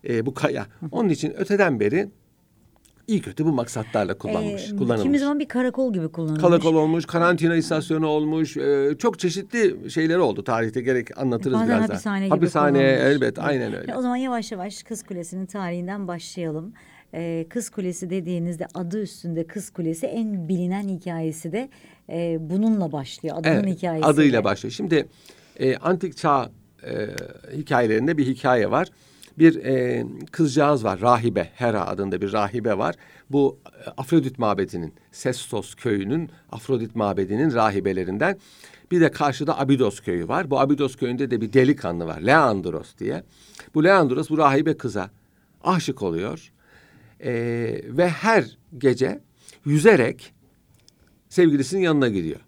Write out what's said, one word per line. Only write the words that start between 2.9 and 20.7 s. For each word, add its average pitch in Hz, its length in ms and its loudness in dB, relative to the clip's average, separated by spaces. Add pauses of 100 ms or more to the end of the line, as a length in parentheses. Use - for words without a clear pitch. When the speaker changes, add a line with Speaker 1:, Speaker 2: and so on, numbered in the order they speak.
Speaker 1:
iyi 214 140 2
kötü 127 240 -4
bu 165 80 2
maksatlarla 113 640 -2
kullanmış, - 540 -4
Speaker 2:
Ee, 208 40 -6
Speaker 1:
kullanılmış. 226 280 0
Speaker 2:
kimi 285 160 2
zaman 285 200 0
bir 302 80 -4
karakol 247 460 -2
gibi 165 140 -2
kullanılmış. 156 340 -4
Speaker 1:
Karakol 165 340 4
olmuş, 160 300 2
karantina 170 500 2
istasyonu 160 520 0
olmuş, 151 500 0
e, 139 420 2
çok - 200 0
çeşitli 190 720 0
şeyleri 165 280 2
oldu 107 240 0
tarihte, 117 380 -2
gerek 123 360 -2
anlatırız 123 360 0
Speaker 2:
Bazen 226 140 2
Speaker 1:
birazdan. 220 200 2
Speaker 2:
hapishane 196 380 -4
gibi 196 40 -2
Speaker 1:
Hapishane, 147 500 2
Speaker 2:
kullanılmış. 135 360 4
Speaker 1:
elbet, 123 220 -2
Speaker 2:
Evet. - 20 -10
Speaker 1:
aynen 123 340 -2
öyle. 101 220 -8
Speaker 2:
O 254 60 -4
zaman 247 140 -2
yavaş 247 360 -6
yavaş 196 320 -12
Kız 220 200 -12
Kulesi'nin 185 420 -10
tarihinden 180 600 -8
başlayalım. 170 680 -8 (400)
Ee, 165 360 -6
Kız 233 200 -8
Kulesi 180 400 -8
dediğinizde 175 640 -6
adı 180 280 -6
üstünde 170 460 -6
Kız 196 220 -12
Kulesi, 165 360 -4
en 208 440 -4
bilinen 185 380 -2